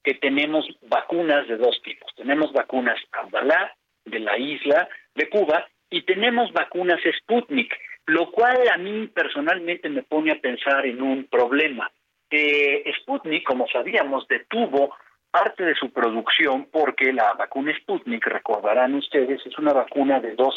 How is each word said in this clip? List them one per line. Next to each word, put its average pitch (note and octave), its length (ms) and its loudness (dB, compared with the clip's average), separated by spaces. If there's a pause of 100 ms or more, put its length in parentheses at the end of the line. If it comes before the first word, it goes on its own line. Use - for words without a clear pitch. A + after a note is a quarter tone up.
que C#3 100 0
tenemos D3 500 0 (180)
vacunas C#3+ 680 0
de A2+ 80 -2
dos A#2 260 2
tipos. - 320 -16
Tenemos C#3 380 0
vacunas B2 460 0 (140)
Abdalá, D#3 600 0 (300)
de A2 160 -8
la G#2 180 -2
isla C#3+ 500 0 (260)
de D3+ 140 -2
Cuba, E3+ 380 2 (240)
y E3+ 120 -4
tenemos A3+ 500 0
vacunas F3 480 0 (180)
Sputnik, A#3+ 580 -2 (300)
lo E3 240 2
cual B3 260 4 (160)
a E3+ 60 2
mí G#3+ 300 -6
personalmente E3+ 840 -2
me C3+ 120 -4
pone D#3 300 0
a C#3+ 80 -4
pensar C#3 460 0
en B2 160 -4
un C3+ 220 -2
problema. B2 680 0 (400)
Eh, D3 600 2 (100)
Sputnik, E3 440 -4
como B2+ 240 0
sabíamos, C#3 600 -2
detuvo C#3 640 0 (360)
parte F#3 320 0
de D#3+ 120 2
su C3 180 -4
producción B2+ 800 0
porque C3+ 400 2
la G#2+ 220 2
vacuna C#3 460 -4
Sputnik, - 460 -4
recordarán A2+ 680 0
ustedes, C#3 500 0
es - 140 -14
una D3 160 2
vacuna C3+ 460 2
de A2+ 140 -6
dos C3 220 2